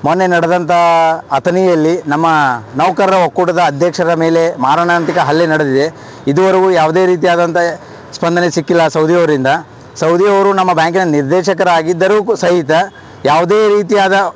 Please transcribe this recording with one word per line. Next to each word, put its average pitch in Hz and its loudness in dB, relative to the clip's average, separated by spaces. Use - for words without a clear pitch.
ಮೊನ್ನೆ 180 2
ನಡೆದಂಥ 170 0
ಅಥಣಿಯಲ್ಲಿ 175 0
ನಮ್ಮ 151 0
ನೌಕರರ 190 0
ಒಕ್ಕೂಟದ 175 0
ಅಧ್ಯಕ್ಷರ 165 -2
ಮೇಲೆ 165 0
ಮಾರಣಾಂತಿಕ 160 0
ಹಲ್ಲೆ 160 0
ನಡೆದಿದೆ. 151 0
ಇದುವರೆಗೂ 185 2
ಯಾವುದೇ 165 2
ರೀತಿಯಾದಂಥ 170 0
ಸ್ಪಂದನೆ 175 -2
ಸಿಕ್ಕಿಲ್ಲ 170 0
ಸೌದಿಯವರಿಂದ. 156 0
ಸೌದಿಯವರು 196 2
ನಮ್ಮ 185 0
ಬ್ಯಾಂಕಿನ 170 0
ನಿರ್ದೇಶಕರಾಗಿದ್ದರೂ 175 0
ಕು-, 220 -2
ಸಹಿತ 170 -2
ಯಾವುದೇ 196 2
ರೀತಿಯಾದ 196 0